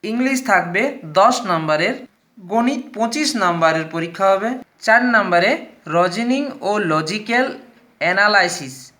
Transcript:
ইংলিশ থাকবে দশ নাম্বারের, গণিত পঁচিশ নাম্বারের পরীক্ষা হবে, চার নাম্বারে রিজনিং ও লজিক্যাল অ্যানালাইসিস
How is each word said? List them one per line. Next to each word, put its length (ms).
ইংলিশ 340
থাকবে 320
দশ 160
নাম্বারের, 440
গণিত 440
পঁচিশ 320
নাম্বারের 520
পরীক্ষা 380
হবে, 180
চার 160
নাম্বারে 360
রিজনিং 480
ও 20
লজিক্যাল 560
অ্যানালাইসিস 760